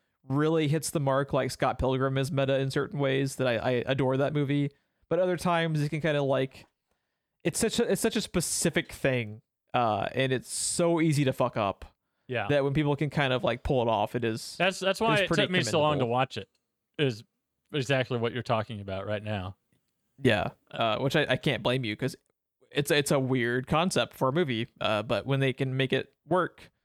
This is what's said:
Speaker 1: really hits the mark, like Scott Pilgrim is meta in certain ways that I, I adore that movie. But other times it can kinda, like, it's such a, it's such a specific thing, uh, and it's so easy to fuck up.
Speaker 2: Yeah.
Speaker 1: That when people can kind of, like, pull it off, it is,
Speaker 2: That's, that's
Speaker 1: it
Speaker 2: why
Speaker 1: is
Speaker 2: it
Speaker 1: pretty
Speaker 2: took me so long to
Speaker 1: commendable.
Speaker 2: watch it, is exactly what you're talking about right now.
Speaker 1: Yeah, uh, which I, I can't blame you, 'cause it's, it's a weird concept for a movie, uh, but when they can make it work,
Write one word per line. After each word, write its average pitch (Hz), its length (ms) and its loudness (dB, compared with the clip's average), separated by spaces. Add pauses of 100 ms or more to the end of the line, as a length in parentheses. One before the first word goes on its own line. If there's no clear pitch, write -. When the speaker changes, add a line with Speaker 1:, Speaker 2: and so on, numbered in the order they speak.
(280)
Speaker 1:
really 156 400 2
hits 143 220 0
the 170 100 -2
mark, 139 340 2
like 127 180 2
Scott - 280 -2
Pilgrim 131 380 2
is 135 140 0
meta 135 280 2
in 135 120 0
certain 139 280 -4
ways 135 380 0
that 131 100 0
I, 120 100 2
I 123 280 0
adore 131 320 0
that 139 160 0
movie. 143 380 0 (380)
But 170 100 2
other 180 180 2
times 165 440 0
it 147 80 0
can 156 120 -4
kinda, 147 200 2
like, 135 440 0 (800)
it's - 160 -2
such 226 200 0
a, 226 120 2
it's 196 100 0
such 226 140 0
a 214 60 0
specific - 720 -2
thing, 117 500 -2 (320)
uh, 110 400 2
and 131 200 0
it's 120 200 -4
so 170 460 0
easy 151 260 4
to 127 80 2
fuck 123 220 0
up. 101 300 -2 (420)
Speaker 2:
Yeah. 113 220 -4
Speaker 1:
That 143 160 2
when 139 80 0
people 143 240 2
can 151 120 -2
kind 139 220 0
of, 123 140 0
like, 120 180 -2
pull 131 180 0
it 117 60 2
off, 110 280 0
it 117 100 -2
is, 113 340 -4
Speaker 2:
That's, 185 200 0
that's 190 200 -2
Speaker 1:
it 220 40 0
Speaker 2:
why 226 120 4
Speaker 1:
is 208 60 4
Speaker 2:
it 180 60 0
Speaker 1:
pretty 165 160 2
Speaker 2:
took - 80 0
me 180 120 2
so 170 160 2
long 151 140 4
to 143 60 0
Speaker 1:
commendable. 120 120 0
Speaker 2:
watch 127 240 0
it, 107 140 -10 (480)
is 120 260 -2 (500)
exactly 131 440 0
what 117 160 -2
you're 120 100 -6
talking 110 380 -4
about 98 260 -8
right 104 160 -4
now. 98 320 -6 (640)
Speaker 1:
Yeah, 107 280 2 (220)
uh, 113 260 -2
which 135 180 -2
I, 143 140 4
I 127 80 2
can't 113 260 -2
blame 123 220 0
you, 107 100 -2
'cause 156 220 -6 (520)
it's, 147 220 0
it's 147 200 2
a 143 80 4
weird 127 480 0
concept 151 460 0
for - 140 0
a 131 60 0
movie, 131 340 0 (140)
uh, 107 220 0
but 113 220 -2
when 135 140 0
they 135 140 2
can 131 240 -4
make 135 160 0
it 131 180 -2 (160)
work, 170 420 -2 (160)